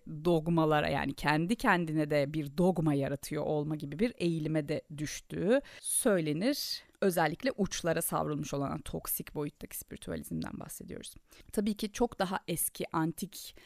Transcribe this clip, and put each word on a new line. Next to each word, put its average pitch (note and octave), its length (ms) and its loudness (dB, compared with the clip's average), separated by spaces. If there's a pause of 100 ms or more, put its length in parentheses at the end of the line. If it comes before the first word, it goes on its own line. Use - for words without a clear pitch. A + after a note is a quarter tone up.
(240)
dogmalara, D#3+ 640 6
yani C#3+ 260 0
kendi E3+ 420 2
kendine D#3+ 540 2
de D3 240 2
bir C#3+ 240 -4
dogma E3+ 360 4
yaratıyor C#3 480 -2
olma D3+ 340 0
gibi D3+ 220 -8
bir A#3 200 2
eğilime D#3 500 0
de D3+ 140 -2 (140)
düştüğü E3 640 0 (200)
söylenir. F#3 1080 0 (120)
Özellikle F3 560 2
uçlara E3+ 460 0
savrulmuş D3+ 520 -2
olan C#3+ 260 -2
toksik - 540 -6
boyuttaki - 440 -8
spiritüalizmden - 840 -8
bahsediyoruz. - 540 -14 (380)
Tabii G#3 220 0
ki G#3 180 -4
çok - 260 0
daha F#3+ 300 -2
eski, - 480 -4
antik - 680 -4